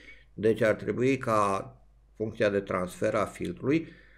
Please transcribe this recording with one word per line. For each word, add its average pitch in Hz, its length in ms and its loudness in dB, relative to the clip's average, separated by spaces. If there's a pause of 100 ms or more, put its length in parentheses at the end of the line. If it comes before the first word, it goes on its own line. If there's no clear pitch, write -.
(340)
deci 107 280 2
ar 110 120 6
trebui 120 440 0
ca 107 520 0 (460)
funcția 110 340 0
de 101 100 2
transfer 98 560 -2
a 101 100 0
filtrului 113 680 -4 (240)